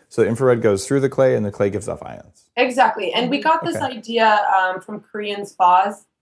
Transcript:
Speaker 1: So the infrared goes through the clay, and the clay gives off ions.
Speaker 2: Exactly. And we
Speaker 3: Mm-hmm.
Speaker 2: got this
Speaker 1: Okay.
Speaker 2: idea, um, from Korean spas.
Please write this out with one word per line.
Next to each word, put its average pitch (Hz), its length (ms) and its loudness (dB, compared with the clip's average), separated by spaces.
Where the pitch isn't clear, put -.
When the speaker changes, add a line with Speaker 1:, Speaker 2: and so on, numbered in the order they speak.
Speaker 1:
So - 140 -2
the 104 60 4
infrared 120 340 2
goes 101 240 2
through 139 140 0
the 135 100 0
clay, 131 260 2
and 113 80 -2
the 101 80 -4
clay 104 160 0
gives 98 180 -6
off 85 160 -10
ions. - 540 -20
Speaker 2:
Exactly. 240 560 0
And 240 180 -2
we 277 80 -2
Speaker 3:
Mm-hmm. 311 100 -2
Speaker 2:
got 330 160 2
this 339 120 -4
Speaker 1:
Okay. - 80 -4
Speaker 2:
idea, 220 420 2
um, 185 220 -2
from 208 200 -14
Korean 208 440 -10
spas. - 640 2